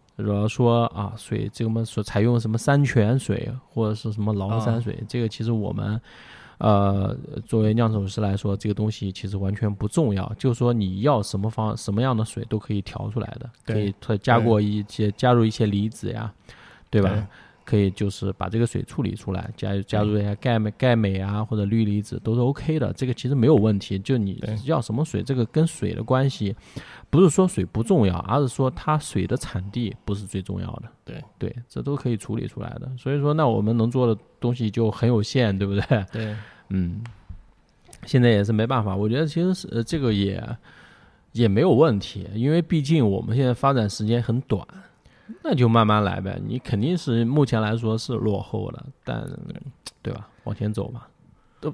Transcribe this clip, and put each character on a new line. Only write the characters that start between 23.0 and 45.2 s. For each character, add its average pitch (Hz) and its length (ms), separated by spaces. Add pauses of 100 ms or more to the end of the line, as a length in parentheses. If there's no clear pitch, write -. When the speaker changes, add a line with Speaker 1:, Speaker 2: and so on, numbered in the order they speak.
Speaker 1:
个 127 60
其 - 160
实 139 60
没 123 120
有 156 80
问 107 240
题。 95 200
就 127 180
你 98 200
Speaker 2:
对。 107 280
Speaker 1:
要 147 160
什 110 120
么 127 120
水， 98 180
这 135 120
个 123 100
跟 156 220
水 95 260
的 - 100
关 131 280
系， 98 260 (540)
不 151 100
是 185 80
说 185 180
水 95 200
不 107 160
重 147 240
要， 87 140
而 123 200
是 135 80
说 127 220
它 - 280
水 - 280
的 127 100
产 - 340
地 117 240 (120)
不 101 80
是 101 100
最 95 160
重 95 180
要 92 80 (100)
的。 - 80 (200)
Speaker 2:
对。 160 180 (140)
Speaker 1:
对， - 180 (140)
这 - 140
都 139 120
可 139 140
以 117 80
处 110 200
理 117 100
出 - 160
来 - 80 (100)
的。 131 160
所 131 160
以 143 80
说， 147 140
那 156 120
我 110 140
们 110 160
能 113 140
做 127 160
的 110 120 (220)
东 120 140
西 117 160
就 113 200
很 - 160
有 117 160
限， 107 360
对 98 100
不 98 60
对？ 104 360
Speaker 2:
对。 110 260 (340)
Speaker 1:
嗯， 95 340 (1040)
现 127 160
在 120 80
也 104 120
是 104 80
没 110 160
办 123 160
法。 95 140
我 101 100
觉 120 140
得 160 60
其 165 160
实 185 100
是， - 180
呃， 117 120
这 156 160
个 131 120
也， 98 320 (920)
也 117 140
没 101 140
有 175 100
问 127 300
题， - 340
因 123 160
为 170 120
毕 160 180
竟 143 260
我 98 140
们 110 160
现 135 80
在 123 80
发 135 220
展 107 160
时 107 160
间 117 160
很 117 180
短， - 260 (760)